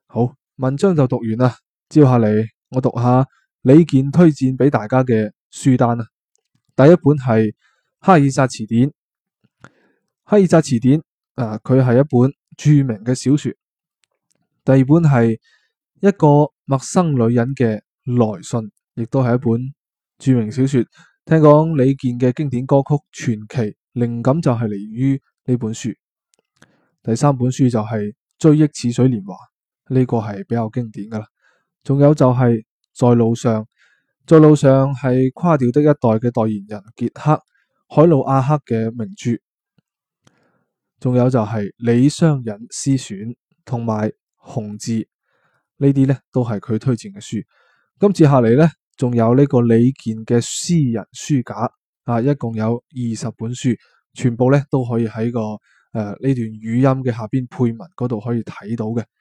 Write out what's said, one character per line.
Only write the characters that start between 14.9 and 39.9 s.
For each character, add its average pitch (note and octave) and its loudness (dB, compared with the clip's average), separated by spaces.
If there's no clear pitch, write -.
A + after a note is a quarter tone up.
係 A#2 2
一 G3 2
個 D3 2
陌 C3+ -2
生 E3+ -2
女 A#2+ 0
人 A#2+ 0
嘅 A2+ -2
來 A2+ -2
信， A2 -8
亦 A#2 -8
都 C3+ -2
係 B2 0
一 B2 0
本 B2 -4
著 C3 0
名 G#2+ -4
小 B2+ -2
說。 C3+ 0
聽 D#3+ 2
講 D#3 4
李 C3+ 2
健 B2 -6
嘅 B2+ 0
經 D3 -6
典 B2 -6
歌 C#3 0
曲 C#3 -2
《傳 - -6
奇》， G#2+ -4
靈 A#2 -6
感 C3+ 0
就 D3+ 0
係 A2+ -4
嚟 G#2 -8
於 A#2 -4
呢 B2+ -2
本 A2+ -6
書。 - -8
第 A#2 -4
三 C#3+ 0
本 B2 -2
書 C3 0
就 A#2 -2
係 A2 -6
《追 D3+ 4
憶 D3+ 2
似 A#2+ -6
水 B2 2
年 A2+ -4
華》， F#2+ -16
呢 C3 0
個 A#2+ -2
係 G#2 -10
比 - -6
較 A2+ -4
經 A#2+ -8
典 G#2 -14
㗎 A2+ -10
喇。 G#2+ -12
仲 C#3 -2
有 C#3+ 6
就 C3+ 2
係 B2 2
《在 A#2+ 2
路 A#2 2
上》， A2 -4
《在 D#3+ 6
路 D#3 8
上》 C3+ 2
係 C3 -2
垮 E3+ -2
掉 B2 0
的 C#3+ 0
一 D3 2
代 D3+ 4
嘅 A#2 -2
代 A2 -2
言 G2+ -8
人 G#2 -14
傑 A#2+ -6
克· - -2
海 - 2
魯 D#3 4
阿 C3+ 0
克 D3 -2
嘅 A2+ -4
名 A#2 -10
著。 A#2+ -6